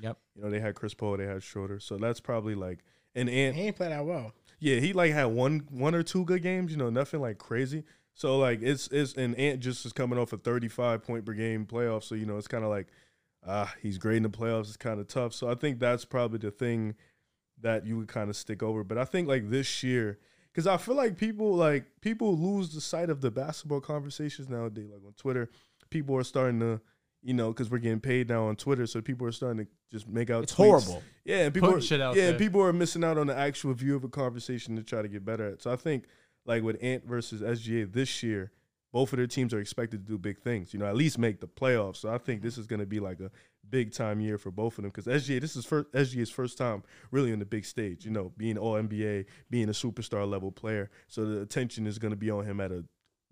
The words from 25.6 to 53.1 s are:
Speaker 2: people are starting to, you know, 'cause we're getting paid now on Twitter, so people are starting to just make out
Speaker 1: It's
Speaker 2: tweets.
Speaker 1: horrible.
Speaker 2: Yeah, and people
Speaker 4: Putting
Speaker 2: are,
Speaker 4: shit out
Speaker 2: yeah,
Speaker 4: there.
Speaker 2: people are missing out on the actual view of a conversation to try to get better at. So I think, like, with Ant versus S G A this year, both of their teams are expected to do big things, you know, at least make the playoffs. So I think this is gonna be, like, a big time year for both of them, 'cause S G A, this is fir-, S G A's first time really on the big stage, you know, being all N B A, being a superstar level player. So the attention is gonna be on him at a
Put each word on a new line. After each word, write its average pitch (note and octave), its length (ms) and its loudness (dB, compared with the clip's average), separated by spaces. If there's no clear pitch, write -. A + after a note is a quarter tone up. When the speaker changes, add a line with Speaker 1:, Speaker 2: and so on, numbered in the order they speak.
Speaker 2:
people C#3 280 0
are B2+ 80 2
starting B2+ 340 2
to, A2+ 220 0
you B2+ 120 -2
know, A2+ 200 2
'cause A2+ 160 -2
we're A#2+ 100 0
getting A2+ 220 0
paid B2+ 280 2
now A2+ 180 2
on G#2+ 100 0
Twitter, B2+ 300 0
so A2+ 140 -4
people B2 260 -4
are A#2 60 -2
starting A#2 320 -4
to - 60 -14
just G#2+ 160 -10
make A2+ 220 0
out A#2 140 2
Speaker 1:
It's - 100 -4
Speaker 2:
tweets. - 20 -10
Speaker 1:
horrible. C3 480 8
Speaker 2:
Yeah, F#3+ 200 2
and C#3+ 80 2
people F3+ 160 8
Speaker 4:
Putting F3 140 6
Speaker 2:
are, - 20 -2
Speaker 4:
shit D3 160 4
out C3 140 2
Speaker 2:
yeah, F#3 160 6
Speaker 4:
there. F3 80 2
Speaker 2:
people G3+ 220 6
are F3+ 120 8
missing E3+ 300 2
out D#3+ 140 4
on D3+ 100 4
the C3+ 80 0
actual C#3 380 0
view C3+ 220 2
of C3 80 -2
a C3 60 -4
conversation A#2+ 680 -4
to A2 60 -4
try A2+ 180 -2
to G#2+ 80 -4
get G2+ 160 -8
better A2 240 -2
at. - 120 -10
So A#2+ 100 -4
I B2+ 40 0
think, C#3 300 -2
like, A#2 180 2
with A2 180 0
Ant B2+ 240 -2
versus A#2 380 -6
S A#2 160 0
G A2+ 220 0
A G#2 40 -2
this B2 380 -2
year, G#2 280 -2
both C3 180 2
of B2+ 60 -2
their B2 100 2
teams A#2+ 260 -2
are G#2+ 60 0
expected G#2 460 -6
to G#2+ 80 -10
do G#2 40 -2
big F#2+ 220 -6
things, A2 340 -4
you G2+ 60 -4
know, G#2 60 0
at G2+ 100 0
least D3+ 240 4
make A2+ 220 0
the F#2 60 -10
playoffs. A2+ 500 0
So G#2+ 140 -6
I A#2+ 60 0
think A#2 240 -4
this A2+ 160 -6
is A2 100 -10
gonna G#2+ 200 -2
be, G#2 120 -4
like, F#2 200 -6
a F#2+ 100 -10
big A#2+ 220 0
time G#2+ 300 -2
year G#2+ 180 0
for G2 100 -10
both G#2+ 300 -4
of G2+ 40 -6
them, G2+ 80 -6
'cause G2+ 160 -10
S C3+ 180 0
G C3+ 120 0
A, - 20 -2
this D#3 160 -6
is B2 100 -10
fir-, D3 280 0
S C3 180 2
G B2 100 -2
A's A2+ 80 -2
first - 280 -6
time A2 260 -2
really C3 220 2
on G#2+ 60 -2
the G2+ 60 -4
big G#2 200 -4
stage, G2 400 -6
you A2 60 -6
know, G2 260 -2
being A2 200 -2
all A2 200 0
N A2 100 0
B G#2+ 180 -2
A, G2+ 200 -2
being A#2 200 0
a G#2 40 0
superstar G#2+ 540 -4
level G2 240 -4
player. G#2 380 -4
So A2 180 -4
the G#2+ 160 -2
attention A2+ 440 -4
is G#2+ 140 -4
gonna G#2+ 160 -2
be G#2+ 160 -2
on G2+ 140 -2
him G2+ 160 -4
at F#2 100 -4
a F2 140 -6